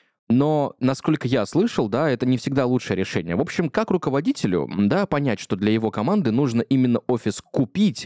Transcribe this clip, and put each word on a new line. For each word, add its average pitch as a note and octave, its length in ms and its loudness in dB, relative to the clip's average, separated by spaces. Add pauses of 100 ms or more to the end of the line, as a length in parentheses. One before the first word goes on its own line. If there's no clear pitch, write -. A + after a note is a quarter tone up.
(320)
Но, C#3+ 480 2
насколько C3+ 480 -2
я A#2 200 2
слышал, E3 420 0
да, C3 180 0
это B2 200 0
не B2+ 100 2
всегда C3 300 -2
лучшее B2 300 0
решение. F2 380 -4
В G#2+ 60 0
общем, E3+ 260 -2
как G#3+ 220 -2
руководителю, D3 800 0
м, G2+ 160 2
да, F3+ 200 2
понять, C#3+ 320 0
что - 160 -6
для G2+ 160 0
его A2 180 2
команды C#3 420 0
нужно A#2+ 300 2
именно B2+ 460 2
офис A2+ 340 -2
купить, E3 640 -2